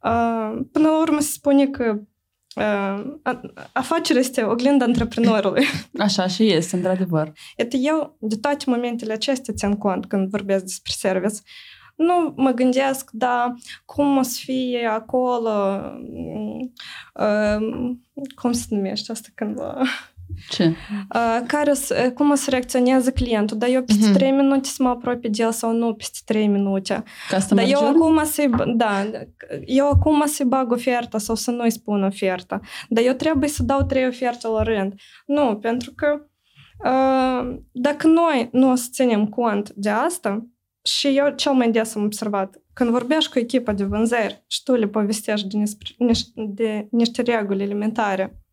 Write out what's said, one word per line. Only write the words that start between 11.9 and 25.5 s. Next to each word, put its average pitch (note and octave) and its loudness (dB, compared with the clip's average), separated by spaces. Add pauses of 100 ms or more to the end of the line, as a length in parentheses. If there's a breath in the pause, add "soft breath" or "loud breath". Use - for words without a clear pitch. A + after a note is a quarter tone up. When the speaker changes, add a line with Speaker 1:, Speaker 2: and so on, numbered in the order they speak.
Speaker 1:
Nu E4+ 2
mă C4 2
gândesc, B3+ 0
da, B3 -2 (300 loud breath)
cum C#4+ 0
o C4+ 4
să B3 -4
fie B3 -2
acolo, A#3 0 (640)
mm, G#3+ -8 (420 loud breath)
um, G#3+ -2 (340)
cum A#3+ -2
se A#3+ -4
numește G3+ -4
asta - -14
când G#3+ -8
la - -6 (680 loud breath)
Speaker 2:
Ce? - -2 (500 loud breath)
Speaker 1:
Uh, A#3 0
care D4 0
o C#4+ 6
să, B3+ -2
cum D4 2
o D4 4
să C#4 -2
reacționeze B3+ 2
clientul, A3 0
dar A#3+ 0
eu B3+ 2
peste A3 4
Speaker 3:
Mhm. G#3+ 6
Speaker 1:
trei C4+ 4
minute C4+ 2
să - -4
mă B3+ 2
apropii A#3+ -2
de G#3+ -2
el A3+ 2